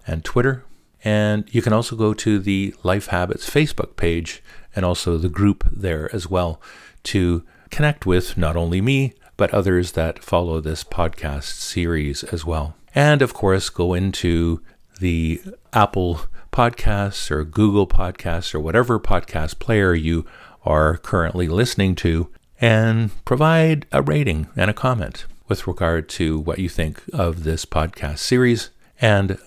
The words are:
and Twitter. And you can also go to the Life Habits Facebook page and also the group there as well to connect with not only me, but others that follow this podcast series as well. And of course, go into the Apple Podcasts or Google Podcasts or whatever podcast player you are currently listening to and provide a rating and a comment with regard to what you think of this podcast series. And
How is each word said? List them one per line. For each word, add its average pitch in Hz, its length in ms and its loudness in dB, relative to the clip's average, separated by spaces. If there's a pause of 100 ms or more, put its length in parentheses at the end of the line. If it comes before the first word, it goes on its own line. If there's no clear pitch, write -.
and 80 200 -6
Twitter. 127 400 0 (380)
And 107 500 0
you 117 80 2
can 110 120 2
also 117 220 0
go 107 200 2
to 107 240 0
the 98 440 -2
Life 95 240 0
Habits - 420 -4
Facebook - 460 -2
page 85 480 -2 (320)
and 92 80 -2
also 87 340 0
the 85 120 0
group 98 420 2
there 85 420 -4
as 85 160 -6
well 87 320 -2 (420)
to 87 400 0 (260)
connect 147 360 0
with 90 320 2
not 80 200 0
only 85 240 0
me, 135 320 2 (240)
but - 160 0
others 90 400 0
that 82 300 -4
follow 87 360 0
this 78 240 -6
podcast 78 760 -4
series 82 680 -2
as 78 200 -6
well. 78 300 -4 (180)
And 147 280 4
of 127 120 0
course, 95 360 2
go 90 240 0
into 85 680 0 (380)
the 82 420 0 (300)
Apple 92 500 2 (300)
Podcasts 101 800 0
or 76 140 -2
Google 101 420 2
Podcasts 87 640 0
or 76 60 -4
whatever 110 400 2
podcast 82 600 0
player 101 340 2
you 82 320 0 (400)
are 78 320 2
currently 87 500 -2
listening 92 480 0
to 82 340 0 (300)
and 113 520 4 (120)
provide 160 680 2
a 139 80 2
rating 139 560 0
and 98 120 2
a 107 40 0
comment - 520 -4 (220)
with - 200 -4
regard 82 420 -2
to 80 300 -2
what 80 200 -4
you 92 80 -2
think 80 340 -4 (120)
of 85 300 -2
this 78 220 -2
podcast 78 520 -4
series. 123 540 2 (280)
And 98 480 2